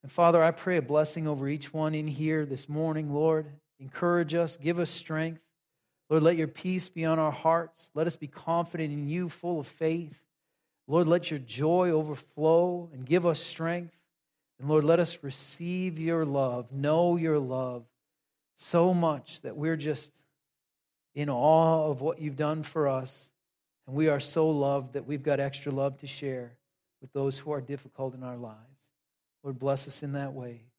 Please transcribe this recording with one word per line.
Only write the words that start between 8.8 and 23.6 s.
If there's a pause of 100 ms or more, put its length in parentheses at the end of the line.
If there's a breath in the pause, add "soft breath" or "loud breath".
in
you,
full
of
faith. (680)
Lord,
let
your
joy
overflow
and
give
us
strength. (640)
And
Lord,
let
us
receive
your
love,
know
your
love (680)
so
much
that
we're
just (1000)
in
awe
of
what
you've
done
for
us. (540)